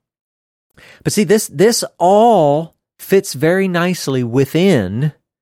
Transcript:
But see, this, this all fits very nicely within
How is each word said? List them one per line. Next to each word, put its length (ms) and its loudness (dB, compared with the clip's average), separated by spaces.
But 100 -4
see, 120 0
this, 240 0
this 340 0
all 760 2
fits 340 -2
very 320 0
nicely 560 -2
within 880 0